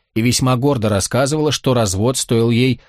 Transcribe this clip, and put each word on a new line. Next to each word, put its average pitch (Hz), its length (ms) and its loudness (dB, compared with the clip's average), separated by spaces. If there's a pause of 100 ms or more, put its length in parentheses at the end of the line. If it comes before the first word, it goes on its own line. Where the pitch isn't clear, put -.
(160)
и 110 60 -2
весьма 123 340 0
гордо 120 320 0
рассказывала, 135 640 0
что 135 220 -2
развод 110 420 0
стоил 117 340 0
ей 120 400 2